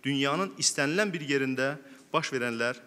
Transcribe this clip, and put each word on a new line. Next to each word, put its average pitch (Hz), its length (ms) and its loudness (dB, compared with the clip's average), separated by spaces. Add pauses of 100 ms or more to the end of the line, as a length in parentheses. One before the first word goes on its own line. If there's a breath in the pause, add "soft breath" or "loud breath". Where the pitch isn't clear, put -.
dünyanın 139 540 0
istənilən 160 540 2
bir 160 120 -4
yerində 135 540 0 (340 loud breath)
baş 160 200 0
verənlər 120 540 0